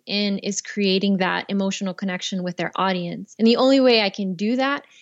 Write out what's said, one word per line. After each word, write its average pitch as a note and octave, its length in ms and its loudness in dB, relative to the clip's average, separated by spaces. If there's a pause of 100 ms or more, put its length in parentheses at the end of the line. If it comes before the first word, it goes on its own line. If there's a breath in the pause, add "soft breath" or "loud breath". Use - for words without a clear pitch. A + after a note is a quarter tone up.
in G3+ 340 -2
is - 220 -6
creating G3 560 0
that F3+ 320 -2
emotional G3 440 -2
connection F#3 480 -6
with F3+ 140 -6
their E3+ 220 -4
audience. F3+ 600 -4
And A3 80 2
the A#3 120 6
only C4+ 240 4
way B3 180 6
I G3 100 2
can G3 260 -4
do G#3 200 -2
that C4+ 300 -2 (160 soft breath)